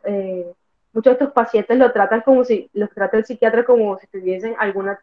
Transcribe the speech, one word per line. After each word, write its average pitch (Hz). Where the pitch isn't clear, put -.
eh, 190
muchos 240
de -
estos 277
pacientes 233
lo 247
tratan 220
como 254
si, 233
los 208
trata 196
el 226
psiquiatra 233
como 214
si -
tuviesen 185
algún 196